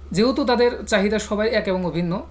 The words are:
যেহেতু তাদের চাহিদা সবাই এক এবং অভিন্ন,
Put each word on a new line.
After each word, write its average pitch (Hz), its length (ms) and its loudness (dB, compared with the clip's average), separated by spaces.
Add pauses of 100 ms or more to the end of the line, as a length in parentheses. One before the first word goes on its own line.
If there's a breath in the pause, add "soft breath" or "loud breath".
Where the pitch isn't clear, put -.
(120)
যেহেতু 254 340 2
তাদের 480 400 2
চাহিদা 208 340 2
সবাই 214 300 -2
এক 214 180 0
এবং 185 180 -2
অভিন্ন, 170 460 -2